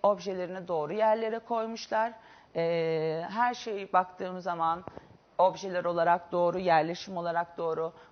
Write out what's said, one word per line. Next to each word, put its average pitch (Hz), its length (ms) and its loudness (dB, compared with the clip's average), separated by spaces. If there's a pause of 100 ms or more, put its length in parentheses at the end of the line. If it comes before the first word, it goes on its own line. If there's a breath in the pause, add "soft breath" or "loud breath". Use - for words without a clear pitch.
objelerini 185 680 -2
doğru 156 240 -2
yerlere 220 460 2
koymuşlar. 226 720 -4 (440 loud breath)
E, 165 720 0
her 233 240 0
şeyi 202 380 -8
baktığım 185 480 0
zaman 170 440 -2 (540 loud breath)
objeler 180 460 2
olarak 175 480 2
doğru, 175 260 2
yerleşim 175 580 2
olarak 170 420 -4
doğru. 165 340 -2 (200 loud breath)